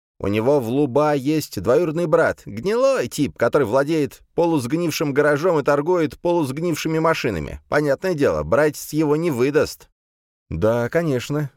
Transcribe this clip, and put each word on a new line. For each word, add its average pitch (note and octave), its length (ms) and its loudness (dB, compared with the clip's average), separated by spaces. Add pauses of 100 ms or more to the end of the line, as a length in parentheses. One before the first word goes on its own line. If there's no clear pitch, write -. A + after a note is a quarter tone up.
(180)
У - 100 -6
него A2 320 2
в A#2 80 -2
Луба C#3+ 460 2
есть C#3+ 480 -2
двоюродный D#3+ 460 2
брат, D#3 380 2
гнилой G3+ 600 -2
тип, - 300 -4
который C#3+ 300 2
владеет C#3+ 540 0 (120)
полусгнившим D#3+ 800 0
гаражом D3 460 2
и C#3 40 0
торгует D3+ 540 0
полусгнившими D#3+ 800 -2
машинами. D3+ 720 -2
Понятное D#3 460 0
дело, G2+ 260 2
братец B2+ 520 0
его D3+ 220 2
не E3 140 0
выдаст". C3+ 600 0 (600)
"Да, A2+ 400 0
конечно", — D3 680 -2